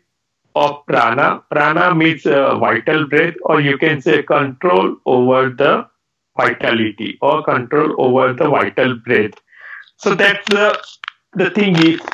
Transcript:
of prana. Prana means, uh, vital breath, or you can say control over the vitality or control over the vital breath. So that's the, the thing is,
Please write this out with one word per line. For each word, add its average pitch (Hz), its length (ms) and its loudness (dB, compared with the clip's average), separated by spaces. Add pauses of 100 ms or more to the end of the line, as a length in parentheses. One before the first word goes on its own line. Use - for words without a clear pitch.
(560)
of 147 320 -2
prana. 127 640 0
Prana 156 420 0
means, 160 320 0
uh, 135 320 2
vital 117 480 0
breath, 151 380 0
or 156 180 2
you 139 160 0
can 156 240 0
say 147 220 0
control 147 800 0
over 127 460 2
the 143 360 0 (480)
vitality 113 840 -2
or 151 220 0
control 147 560 -2
over 127 340 2
the 147 160 0
vital 127 460 0
breath. 113 380 -2 (640)
So 196 180 -2
that's 202 340 0
the, 208 300 0 (540)
the 175 180 -2
thing 196 240 0
is, 165 260 2 (120)